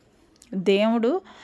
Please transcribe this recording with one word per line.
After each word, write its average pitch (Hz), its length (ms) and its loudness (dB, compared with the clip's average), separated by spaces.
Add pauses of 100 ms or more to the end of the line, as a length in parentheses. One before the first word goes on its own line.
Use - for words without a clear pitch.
(540)
దేవుడు 220 680 0 (240)